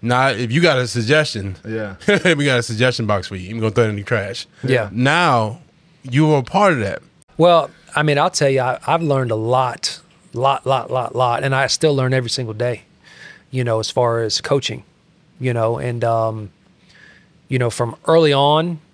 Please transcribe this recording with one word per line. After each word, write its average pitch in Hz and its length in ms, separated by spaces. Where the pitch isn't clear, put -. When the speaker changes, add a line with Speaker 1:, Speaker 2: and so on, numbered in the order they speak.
Speaker 1:
Now, 127 260
if 113 220
you 143 100
got 160 160
a 127 100
suggestion, 110 680
Speaker 2:
Yeah. 107 280
Speaker 1:
<laughs> - 0
we 143 100
got 131 140
a 113 40
suggestion 120 440
box 101 200
for 98 100
you. 92 120
Even 113 100
gonna 110 120
throw 117 140
it 107 40
in 104 60
the 101 80
trash. 101 420
Speaker 3:
Yeah. 123 280
Speaker 1:
Now, 127 720
you 135 240
were 151 100
a 135 60
part 196 300
of 135 80
that. 92 200
Speaker 3:
Well, 165 340
I 151 80
mean, 147 160
I'll 165 100
tell 143 200
you, 135 120
I, 127 240
I've 160 180
learned 135 280
a 110 40
lot, 120 640
lot, 131 320
lot, 127 260
lot, 123 240
lot, 123 280
and 135 120
I 135 120
still 151 280
learn 127 180
every 127 180
single 117 240
day, 120 260
you 127 120
know, 113 160
as 110 120
far 117 300
as 110 200
coaching, 123 420
you 123 140
know, 117 240
and, 120 260
um, 113 460
you 131 100
know, 123 100
from 117 260
early 160 260
on 151 460